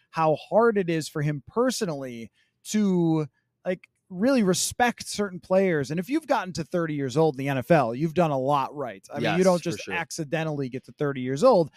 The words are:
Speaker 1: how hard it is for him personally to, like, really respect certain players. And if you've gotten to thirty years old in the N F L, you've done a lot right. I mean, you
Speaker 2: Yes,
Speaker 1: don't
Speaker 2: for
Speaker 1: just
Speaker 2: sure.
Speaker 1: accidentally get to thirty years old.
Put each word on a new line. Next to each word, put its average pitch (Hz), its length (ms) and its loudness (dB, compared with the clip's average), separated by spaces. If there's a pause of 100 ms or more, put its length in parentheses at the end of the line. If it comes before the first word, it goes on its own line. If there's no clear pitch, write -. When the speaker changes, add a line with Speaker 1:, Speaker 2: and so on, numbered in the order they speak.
(100)
Speaker 1:
how 160 260 2 (140)
hard 220 260 4
it 175 140 0
is 160 180 -2
for 156 140 -6
him 147 240 -4
personally 139 840 -4 (340)
to, 175 640 2 (380)
like, 185 240 -6 (220)
really 226 320 2
respect - 640 0
certain 185 300 -6
players. 180 520 0
And 170 100 -4
if 185 100 -8
you've 302 160 -2
gotten 190 280 -2
to 165 100 -6
thirty 165 300 -4
years 135 220 -4
old 156 180 4
in - 40 -14
the 139 100 -4
N 139 100 -2
F 120 120 0
L, 127 240 4
you've 151 200 -2
done 165 160 2
a 139 80 0
lot 131 360 0
right. 117 360 -10
I 143 100 -8
mean, 220 100 0
you 202 80 0
Speaker 2:
Yes, 190 60 4
Speaker 1:
don't 180 140 4
Speaker 2:
for 156 60 -10
Speaker 1:
just 170 200 -6
Speaker 2:
sure. 185 100 -8
Speaker 1:
accidentally 156 760 -4
get 123 180 -10
to 120 60 -20
thirty 139 280 -4
years 135 240 -2
old. 185 320 6